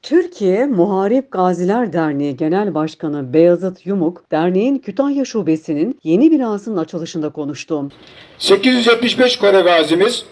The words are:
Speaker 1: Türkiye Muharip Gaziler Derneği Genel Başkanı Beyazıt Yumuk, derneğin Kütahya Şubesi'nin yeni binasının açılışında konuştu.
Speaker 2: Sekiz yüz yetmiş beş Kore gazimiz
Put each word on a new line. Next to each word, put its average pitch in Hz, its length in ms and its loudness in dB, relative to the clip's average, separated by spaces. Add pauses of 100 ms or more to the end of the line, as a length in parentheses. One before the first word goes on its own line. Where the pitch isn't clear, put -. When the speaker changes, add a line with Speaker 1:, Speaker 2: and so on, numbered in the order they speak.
Speaker 1:
Türkiye 254 600 0
Muharip 202 640 0
Gaziler 185 640 0
Derneği 143 440 -2
Genel 170 380 -2
Başkanı 147 580 -6
Beyazıt 175 520 2
Yumuk, 175 460 -4
derneğin 185 460 0
Kütahya 269 480 -2
Şubesi'nin 160 800 -4
yeni 208 280 4
binasının 220 460 -2
açılışında 160 520 -6
konuştu. 143 640 -8 (460)
Speaker 2:
Sekiz 196 380 2
yüz 233 120 0
yetmiş 240 320 0
beş 247 180 2
Kore 196 240 4
gazimiz 175 720 2